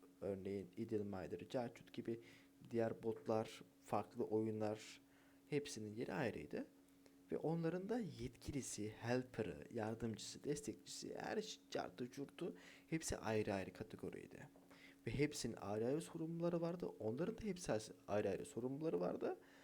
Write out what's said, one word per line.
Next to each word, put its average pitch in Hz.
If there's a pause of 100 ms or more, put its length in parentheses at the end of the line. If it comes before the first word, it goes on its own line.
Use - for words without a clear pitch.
(200)
Örneğin 95
Idle 110
Miner, 92
Carchut 120
gibi 117 (500)
diğer 113
botlar, 110 (240)
farklı 110
oyunlar, 107 (480)
hepsinin 107
yeri 123
ayrıydı. 147 (680)
Ve -
onların 165
da 226
yetkilisi, 120
helper'ı, 117
yardımcısı, 110
destekçisi, -
her -
şey, - (100)
cartı -
curtu, - (340)
hepsi -
ayrı 107
ayrı 95
kategoriydi. - (580)
Ve 117
hepsinin 139
ayrı 107
ayrı 147
sorumluları 170
vardı. 170
Onların 127
da -
hepsi 180 (360)
ayrı 104
ayrı -
sorumluları 151
vardı. 226 (260)